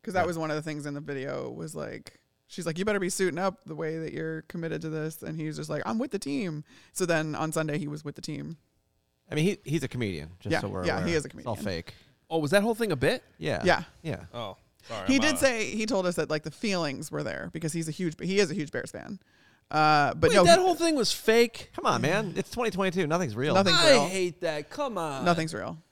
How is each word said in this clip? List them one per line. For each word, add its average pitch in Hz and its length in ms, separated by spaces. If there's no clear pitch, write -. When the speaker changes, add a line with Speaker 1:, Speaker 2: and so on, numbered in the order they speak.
Speaker 1:
'Cause 214 140
that 180 60
Speaker 2:
Yeah. 170 60
Speaker 1:
was 170 100
one 160 120
of 151 60
the 151 80
things 151 240
in 147 80
the 143 60
video 139 500
was, 156 240
like, - 440
she's 175 180
like, 165 140
"You 190 60
better 208 140
be 185 100
suiting 175 300
up 190 260
the 160 100
way 160 240
that 160 140
you're 160 300
committed 165 380
to 160 80
this." 156 320
And 156 180
he 151 60
was 156 120
just 151 120
like, 151 160
"I'm 226 140
with 277 100
the 202 100
team." 196 440
So - 140
then 160 300
on 160 160
Sunday, 156 260
he 147 100
was 151 160
with 143 120
the - 60
team. 151 360
Speaker 2:
I 151 40
mean, 151 100
he, 202 180
he's 147 200
a 127 40
comedian, 90 520
just - 140
Speaker 1:
Yeah, - 80
Speaker 2:
so 101 80
we're 95 180
Speaker 1:
yeah, - 100
Speaker 2:
aware. 175 100
Speaker 1:
he 170 60
is 147 120
a - 20
Speaker 2:
It's - 180
all 113 100
Speaker 1:
comedian. 92 280
Speaker 2:
fake. - 100
Speaker 3:
Oh, 165 80
was 147 100
that 196 140
whole 233 120
thing 214 160
a 151 40
bit? 156 280
Speaker 2:
Yeah. 156 260
Speaker 1:
Yeah. 175 200
Speaker 2:
Yeah. 143 300
Speaker 3:
Oh, 110 240
sorry, - 200
Speaker 1:
He 262 80
Speaker 3:
I'm 277 60
Speaker 1:
did 302 120
Speaker 3:
out. - 60
Speaker 1:
say, 240 320
he 214 160
told 196 200
us 170 80
that, 151 160
like, 156 120
the 156 80
feelings 165 600
were 151 120
there 82 300
because 165 200
he's 165 140
a 156 40
huge, 160 300
he 190 180
is 190 120
a - 40
huge 151 160
Bears - 200
fan. - 280
Uh, 151 420
but 160 160
Speaker 3:
Wait, 440 60
Speaker 1:
no, 185 100
Speaker 3:
that 339 140
Speaker 1:
he 370 60
Speaker 3:
whole 349 100
thing 320 200
was 240 160
fake? - 640
Speaker 2:
Come - 120
on, 131 140
man. 185 340
It's - 160
twenty 233 200
twenty-two. 185 360
Nothing's 156 280
real. 139 200
Speaker 1:
Nothing's 196 240
Speaker 3:
I 320 120
Speaker 1:
real. - 160
Speaker 3:
hate 185 340
that. 156 280
Come 262 300
on. 143 260
Speaker 1:
Nothing's 165 280
real. 120 240